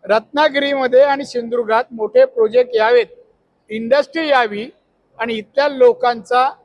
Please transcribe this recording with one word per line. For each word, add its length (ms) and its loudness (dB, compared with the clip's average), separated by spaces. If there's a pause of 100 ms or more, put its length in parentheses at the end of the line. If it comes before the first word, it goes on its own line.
रत्नागिरीमध्ये 960 0
आणि 220 0
सिंधुदुर्गात 640 -4
मोठे 340 2
प्रोजेक्ट 500 0
यावेत, 320 2 (640)
इंडस्ट्री 600 -2
यावी 420 -2 (480)
आणि 160 -6
इथल्या 340 -4
लोकांचा 840 0 (140)